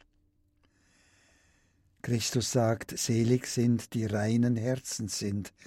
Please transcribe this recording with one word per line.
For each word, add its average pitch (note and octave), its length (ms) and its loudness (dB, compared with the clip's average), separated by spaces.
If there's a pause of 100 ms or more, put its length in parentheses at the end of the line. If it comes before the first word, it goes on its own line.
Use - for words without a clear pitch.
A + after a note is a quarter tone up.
(2000)
Christus A#2 500 0
sagt: A2+ 480 0
„Selig A#2 480 2
sind, A#2+ 460 0
die A2+ 120 -2
reinen A2 520 2
Herzens A#2+ 600 -4
sind, G2+ 360 -4 (140)